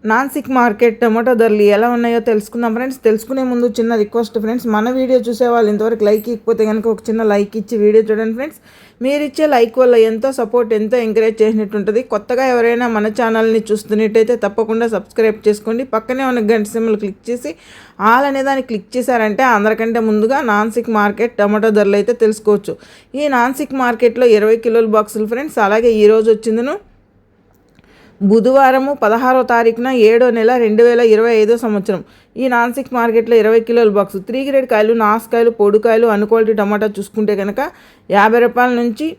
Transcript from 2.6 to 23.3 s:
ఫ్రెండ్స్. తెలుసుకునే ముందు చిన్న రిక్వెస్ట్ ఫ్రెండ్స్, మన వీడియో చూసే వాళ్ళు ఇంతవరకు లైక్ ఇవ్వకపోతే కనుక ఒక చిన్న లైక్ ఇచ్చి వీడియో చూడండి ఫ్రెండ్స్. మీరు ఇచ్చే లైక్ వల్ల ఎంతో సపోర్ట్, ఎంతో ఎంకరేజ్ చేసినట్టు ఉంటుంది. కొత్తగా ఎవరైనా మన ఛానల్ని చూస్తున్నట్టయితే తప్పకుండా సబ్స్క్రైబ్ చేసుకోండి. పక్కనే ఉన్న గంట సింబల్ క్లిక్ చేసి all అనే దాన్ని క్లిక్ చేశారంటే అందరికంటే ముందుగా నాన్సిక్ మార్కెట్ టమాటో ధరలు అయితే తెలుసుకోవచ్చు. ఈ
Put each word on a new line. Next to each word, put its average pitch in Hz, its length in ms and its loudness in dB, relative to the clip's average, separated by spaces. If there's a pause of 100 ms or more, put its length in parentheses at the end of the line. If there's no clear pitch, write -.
ఫ్రెండ్స్. 262 300 -6
తెలుసుకునే 226 460 -2
ముందు 240 160 0 (100)
చిన్న 233 240 -2
రిక్వెస్ట్ 220 420 -4
ఫ్రెండ్స్, 240 220 -4 (100)
మన 220 220 -2
వీడియో 254 300 0
చూసే 240 260 -2
వాళ్ళు 233 200 2
ఇంతవరకు 214 360 -2
లైక్ 214 220 0
ఇవ్వకపోతే 226 380 -2
కనుక 214 220 -4
ఒక 214 160 -4
చిన్న 226 140 -4 (100)
లైక్ 202 300 -2
ఇచ్చి 208 220 -8
వీడియో 214 260 4
చూడండి 220 280 -2
ఫ్రెండ్స్. 294 220 -10 (460)
మీరు 285 240 -2
ఇచ్చే 311 160 -2 (100)
లైక్ 233 260 2
వల్ల 247 140 6 (140)
ఎంతో 226 200 -4 (100)
సపోర్ట్, 233 400 -2
ఎంతో 214 160 -2 (120)
ఎంకరేజ్ 220 340 0
చేసినట్టు 214 380 0
ఉంటుంది. 208 240 -2 (100)
కొత్తగా 247 400 -2
ఎవరైనా 233 340 0 (100)
మన 214 240 -2
ఛానల్ని 226 500 0
చూస్తున్నట్టయితే 220 640 0 (100)
తప్పకుండా 220 500 -2
సబ్స్క్రైబ్ 220 540 -2
చేసుకోండి. 220 360 -4 (120)
పక్కనే 254 320 -6
ఉన్న 240 240 -2
గంట 214 140 -2 (100)
సింబల్ 220 260 -2
క్లిక్ 196 180 -10 (100)
చేసి 247 200 -8 (640)
all 262 180 2
అనే 269 160 -4
దాన్ని 269 240 -2
క్లిక్ 202 240 -8
చేశారంటే 240 480 -2 (140)
అందరికంటే 220 520 0
ముందుగా 220 300 0 (140)
నాన్సిక్ 220 480 -2
మార్కెట్ 208 420 -2
టమాటో 208 340 0
ధరలు 202 240 2
అయితే 226 140 -2 (100)
తెలుసుకోవచ్చు. 208 500 -2 (440)
ఈ 294 180 -2